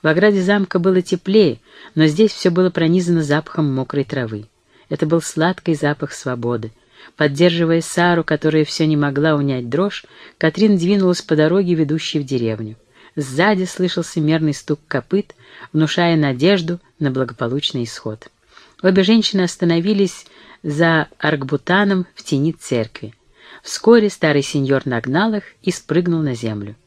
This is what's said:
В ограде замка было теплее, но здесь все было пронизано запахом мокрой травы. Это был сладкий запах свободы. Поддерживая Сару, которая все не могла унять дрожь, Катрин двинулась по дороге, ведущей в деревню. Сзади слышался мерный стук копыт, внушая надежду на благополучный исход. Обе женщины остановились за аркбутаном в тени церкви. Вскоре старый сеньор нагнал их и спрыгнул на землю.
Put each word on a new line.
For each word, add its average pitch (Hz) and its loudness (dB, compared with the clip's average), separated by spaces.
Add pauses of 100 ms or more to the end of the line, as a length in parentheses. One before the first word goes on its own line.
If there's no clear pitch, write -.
В 160 0
ограде 190 4
замка 190 0
было 185 2
теплее, 185 2 (360)
но 156 4
здесь 190 4
все - 0
было 180 2
пронизано 170 2
запахом 147 -2
мокрой 135 -4
травы. 110 -6 (440)
Это 151 -2
был 160 0
сладкий 165 -2
запах 147 -4
свободы. 120 -6 (440)
Поддерживая 165 2
Сару, 175 0
которая 156 0
все - -2
не 156 2
могла 147 0
унять 131 -2
дрожь, 180 -4 (320)
Катрин 196 2
двинулась 180 2
по 156 0
дороге, 175 2
ведущей 156 -2
в 139 -6
деревню. 113 -4 (400)
Сзади 170 0
слышался 175 -4
мерный 156 0
стук - -6
копыт, - -4 (380)
внушая 160 0
надежду 160 0 (200)
на 147 0
благополучный 127 -4
исход. - -12 (520)
Обе 185 4
женщины 202 2
остановились 180 0 (380)
за 160 2
аркбутаном 175 0 (100)
в - -20
тени 147 -2
церкви. 113 -6 (480)
Вскоре 220 4
старый 147 0
сеньор 135 -2
нагнал 139 -2
их 208 -4 (200)
и 185 -2
спрыгнул 170 -2
на 139 -2
землю. 110 -8